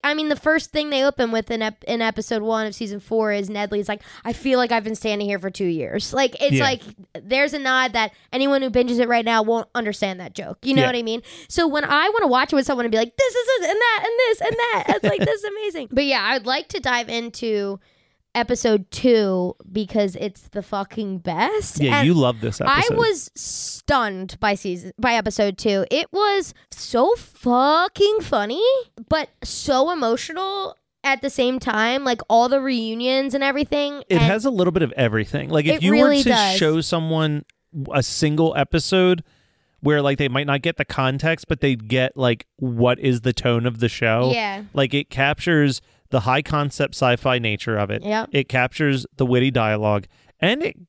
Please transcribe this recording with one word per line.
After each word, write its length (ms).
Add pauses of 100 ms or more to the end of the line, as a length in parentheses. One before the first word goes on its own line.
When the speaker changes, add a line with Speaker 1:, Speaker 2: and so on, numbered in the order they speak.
Speaker 1:
I 100
mean, 160
the 60
first 360
thing 180
they 140
open 280
with 200
in 100
ep-, 240
in 160
episode 420
one 240
of 80
season 240
four 340
is 160
Nedley's 400
like, 120 (220)
"I 80
feel 260
like 140
I've 120
been 120
standing 320
here 120
for 100
two 160
years." 480
Like, 260
it's 140
Speaker 2:
Yeah. 100
Speaker 1:
like, 180 (400)
there's 320
a 60
nod 340
that 200 (180)
anyone 300
who 80
binges 300
it 100
right 160
now 160
won't 340
understand 460
that 120
joke. 300
You 120
know 80
Speaker 2:
Yeah. 60
Speaker 1:
what 60
I 80
mean? 200 (260)
So 180
when 160
I 260
wanna 180
watch 260
it 20
with 120
someone 180
and 60
be 80
like, 180
"This 180
is 120 (160)
it, 80
and 80
that, 260
and 140
this, 220
and 140
that," 280 (120)
it's 80
like, 240
"This 120
is 40
amazing." 460
Speaker 2:
<laughs> 80
Speaker 1:
But 80
yeah, 180
I'd 220
like 240
to 100
dive 300
into 680 (560)
episode 560
two 640 (160)
because 440
it's 340
the 120
fucking 560
best. 640
Speaker 2:
Yeah, 180
Speaker 1:
And 80
Speaker 2:
you 60
love 260
this 220
Speaker 1:
I 180
Speaker 2:
episode. 180
Speaker 1:
was 380
stunned 1040
by 140
season, 460
by 160
episode 420
two. 320
It 240
was 400 (160)
so 460
fucking 1040
funny, 400 (480)
but 200 (140)
so 460
emotional 880 (260)
at 200
the 80
same 280
time, 440
like, 260
all 180
the 140
reunions 720
and 100
everything. 680
Speaker 2:
It 60
Speaker 1:
And 60
Speaker 2:
has 240
a 60
little 200
bit 120
of 80
everything. 580
Like, 160
if 120
Speaker 1:
It 60
Speaker 2:
you 100
Speaker 1:
really 240
Speaker 2:
were 60
to 60
Speaker 1:
does. 280
Speaker 2:
show 240
someone 600 (480)
a 120
single 520
episode 680 (560)
where, 220
like, 180
they 80
might 200
not 140
get 160
the 80
context, 600
but 140
they 140
get, 420
like, 280 (120)
what 420
is 220
the 120
tone 320
of 140
the 100
show. 440
Speaker 1:
Yeah. 300 (100)
Speaker 2:
Like, 200
it 160
captures 720 (280)
the 120
high 200
concept 540
sci-fi 420
nature 400
of 140
it. 120
Speaker 1:
Yep. 280
Speaker 2:
It 180
captures 560 (120)
the 80
witty 260
dialogue, 560 (320)
and 240
it 140 (120)